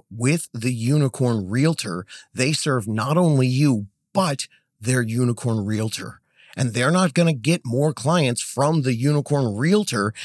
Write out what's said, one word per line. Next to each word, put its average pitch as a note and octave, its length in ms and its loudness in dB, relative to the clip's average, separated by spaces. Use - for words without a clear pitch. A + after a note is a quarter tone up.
with C3 460 -2
the A#2+ 180 -4
unicorn A#2+ 760 0
realtor, A2+ 580 -2
they B2+ 200 0
serve C3 340 -2
not A2+ 300 -2
only D3 320 4
you, B2+ 380 2
but F3 340 0
their B2 220 0
unicorn A2+ 640 -2
realtor. G#2+ 560 -6
And B2 160 -2
they're B2 200 0
not F3+ 200 2
gonna E3+ 220 2
get C#3 320 0
more C#3 260 0
clients C3+ 480 0
from D3 420 0
the B2+ 120 0
unicorn C3+ 640 0
realtor B2 580 0